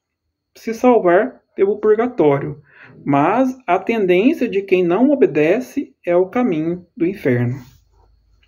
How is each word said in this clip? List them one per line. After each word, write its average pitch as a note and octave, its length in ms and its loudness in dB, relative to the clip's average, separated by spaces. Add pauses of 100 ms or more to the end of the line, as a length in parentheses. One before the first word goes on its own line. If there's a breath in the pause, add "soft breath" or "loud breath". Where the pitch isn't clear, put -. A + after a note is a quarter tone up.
(540)
se A3+ 200 -10
salvar A3 680 2 (120)
pelo G#3 240 0
purgatório. F3+ 840 0 (420 soft breath)
Mas F#3 520 0 (100)
a F3 120 0
tendência A3+ 680 0
de G3 140 -4
quem F#3 220 0
não G#3 260 2
obedece G3 840 0 (100)
é F3 100 -2
o F#3 140 2
caminho F3+ 580 -4 (100)
do E3 100 -2
inferno. B2 540 -2 (880)